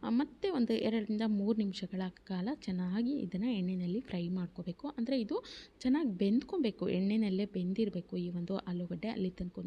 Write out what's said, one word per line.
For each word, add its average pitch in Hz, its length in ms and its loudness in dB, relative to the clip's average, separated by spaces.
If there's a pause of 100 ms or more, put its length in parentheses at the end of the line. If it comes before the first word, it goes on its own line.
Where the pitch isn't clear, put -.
ಆ, 226 60 -2
ಮತ್ತೆ 277 400 2
ಒಂದು 240 240 2
ಎರಡರಿಂದ 220 540 2
ಮೂರು 214 300 2
ನಿಮಿಷಗಳ 190 440 -2 (220)
ಕಾಲ 190 300 -2
ಚೆನ್ನಾಗಿ 190 580 0
ಇದನ್ನು 220 380 -2
ಎಣ್ಣೆಯಲ್ಲಿ 185 520 0
ಫ್ರೈ 175 280 -4
ಮಾಡ್ಕೋಬೇಕು. 180 580 -4
ಅಂದರೆ 262 340 0
ಇದು 302 220 -2 (360)
ಚೆನ್ನಾಗಿ 269 300 4
ಬೆಂದ್ಕೊಬೇಕು, 208 800 2
ಎಣ್ಣೆಯಲ್ಲೇ 196 560 2
ಬೆಂದಿರಬೇಕು 190 720 -2
ಈ 175 120 -2
ಒಂದು 175 280 -2
ಆಲೂಗಡ್ಡೆ, 175 500 -4
ಅಲ್ಲಿ 196 220 -2
ತನಕ 180 360 -8